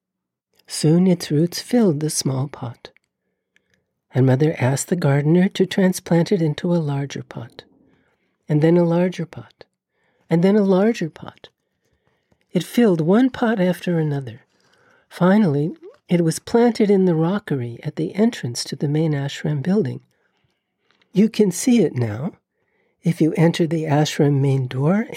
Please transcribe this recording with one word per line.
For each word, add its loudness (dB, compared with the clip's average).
Soon 2
its 0
roots 0
filled 0
the -4
small -2
pot. -14
And 4
Mother 2
asked -2
the -4
gardener 2
to -2
transplant 0
it 0
into -2
a 2
larger -6
pot, -18
and 2
then 4
a 4
larger -2
pot, -20
and 2
then 4
a 4
larger 0
pot. -18
It -2
filled 2
one 2
pot -2
after -2
another. -4
Finally, 2
it 2
was -2
planted 2
in 4
the 2
rockery -4
at -10
the -6
entrance -2
to -12
the -4
main 0
ashram -6
building. -2
You 4
can 2
see 2
it 0
now. -4
If 0
you 2
enter 2
the -4
ashram 2
main 0
door 0